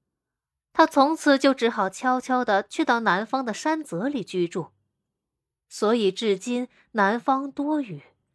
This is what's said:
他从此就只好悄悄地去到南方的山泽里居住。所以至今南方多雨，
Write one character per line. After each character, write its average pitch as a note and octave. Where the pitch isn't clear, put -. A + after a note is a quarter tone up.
他 D#4+
从 D4
此 C#4+
就 C#4
只 A#3
好 G3
悄 B3+
悄 B3+
地 G#3
去 -
到 A#3
南 G3+
方 C4
的 A3
山 D#4
泽 F#3
里 C#4
居 F3
住。 E3+
所 G#3+
以 G#3+
至 G3
今 B3
南 G#3+
方 C4+
多 D4
雨， F3